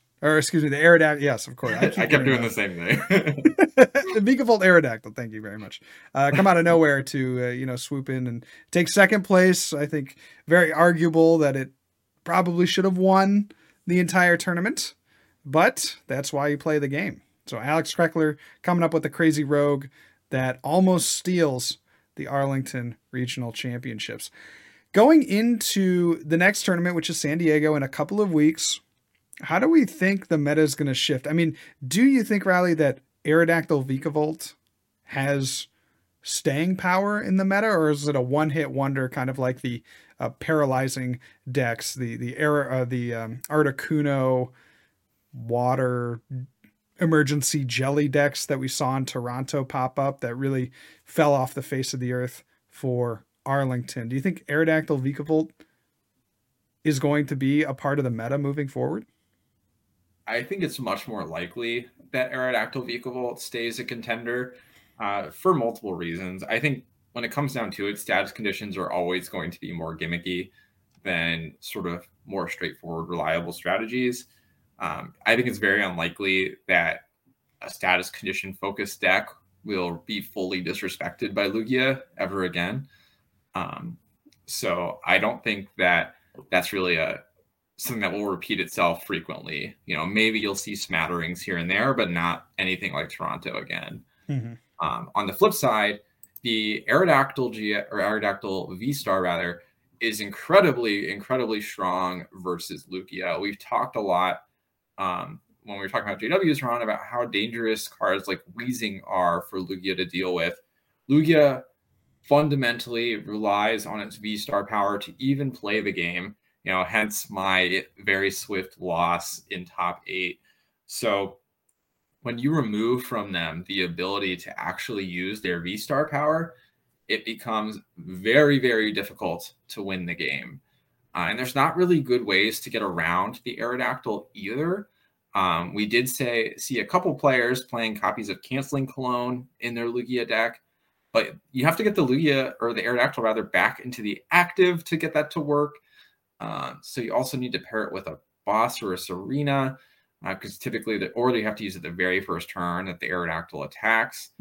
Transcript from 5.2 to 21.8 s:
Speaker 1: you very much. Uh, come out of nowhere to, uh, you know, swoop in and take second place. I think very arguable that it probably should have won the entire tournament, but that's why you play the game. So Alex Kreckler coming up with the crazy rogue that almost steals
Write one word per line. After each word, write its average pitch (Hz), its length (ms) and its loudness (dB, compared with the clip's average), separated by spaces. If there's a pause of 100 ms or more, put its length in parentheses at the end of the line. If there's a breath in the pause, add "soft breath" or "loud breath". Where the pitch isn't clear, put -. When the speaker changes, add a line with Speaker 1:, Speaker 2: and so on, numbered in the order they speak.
Speaker 1:
you 110 80 -10
very 107 160 -12
much. 107 240 -14 (320 loud breath)
Uh, 139 220 4
come 190 100 6
out 185 100 8
of 170 80 6
nowhere 160 380 6
to, 127 440 -2
uh, 123 40 -2
you 127 160 -6
know, 127 100 -4
swoop 135 340 -6
in 127 180 -2
and 120 180 -8 (240 loud breath)
take 180 180 2
second 196 360 6
place. 185 500 4
I 147 140 -2
think 147 300 -6 (300 loud breath)
very 165 240 6
arguable 165 680 6
that 139 160 4
it 135 160 -4 (520)
probably 175 440 2
should 185 180 2
have 185 140 2
won 196 500 6 (380 soft breath)
the 175 120 4
entire 175 380 6
tournament, 185 560 -4 (500)
but 160 520 2 (100)
that's 135 260 -4
why 143 180 -2
you 147 100 -2
play 151 180 0
the 143 100 0
game. 147 360 -6 (240)
So 123 100 -8
Alex 151 380 -2
Kreckler 160 420 2 (240 loud breath)
coming 175 220 2
up 160 100 2
with 160 80 2
the 156 80 -2
crazy 151 340 2
rogue 143 440 2 (420 soft breath)
that 131 340 -2
almost 180 460 4
steals 156 680 0 (360)